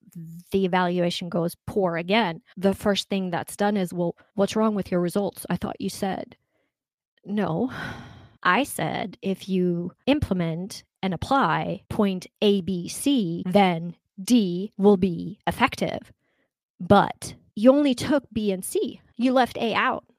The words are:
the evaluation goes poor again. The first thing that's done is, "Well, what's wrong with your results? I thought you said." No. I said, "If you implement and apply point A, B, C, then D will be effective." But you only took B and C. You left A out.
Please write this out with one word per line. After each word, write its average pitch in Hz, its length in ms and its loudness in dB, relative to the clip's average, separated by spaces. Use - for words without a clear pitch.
the 196 120 2
evaluation 180 640 0
goes 170 300 -2
poor 180 300 0
again. 175 440 0
The 196 180 2
first 196 360 -2
thing 190 200 -2
that's - 280 -6
done 208 180 2
is, 185 180 -2
"Well, 175 220 -2
what's 196 200 0
wrong 220 200 2
with 190 140 -4
your 180 120 0
results? 180 480 -2
I 175 80 -2
thought - 240 -4
you 196 80 -2
said." - 480 -6
No. 202 460 -2
I 185 200 4
said, - 580 -6
"If 190 260 -4
you 180 440 0
implement 185 760 -2
and 190 100 -2
apply 170 760 0
point 190 360 -2
A, 202 200 4
B, 175 260 -4
C, 185 580 -2
then 175 500 2
D 190 560 2
will 202 200 6
be 175 480 -2
effective." - 680 -2
But - 560 2
you 226 160 8
only 285 220 4
took 269 300 0
B 214 180 -2
and 190 140 -4
C. 349 340 -4
You 247 180 2
left 247 240 2
A 233 180 -2
out. 220 300 -2